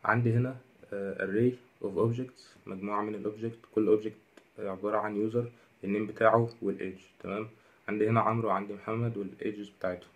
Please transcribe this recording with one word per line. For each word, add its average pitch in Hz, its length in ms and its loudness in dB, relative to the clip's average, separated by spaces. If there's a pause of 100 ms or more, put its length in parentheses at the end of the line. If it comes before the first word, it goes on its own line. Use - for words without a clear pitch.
عندي 117 280 4
هنا، 127 240 2 (380)
آه، 98 320 -4
array 110 260 4 (320)
of 107 40 -2
objects، 117 800 -2
مجموعة 101 340 -4
من 107 140 -4
الأوبجكت، 113 440 -6 (160)
كل 110 120 4
أوبجكت 107 280 4 (440)
عبارة 101 380 -4
عن 107 180 -2
يوزر، 113 360 0 (320)
النيم 101 240 0
بتاعه 113 420 4 (120)
والإيدج، 95 400 -4 (180)
تمام؟ 101 280 -6 (400)
عندي 107 220 0
هنا 113 100 4
عمرو 110 280 2
وعندي 101 260 -2
محمد 110 440 -4
والإيدجز 101 520 -8 (100)
بتاعته 90 360 -6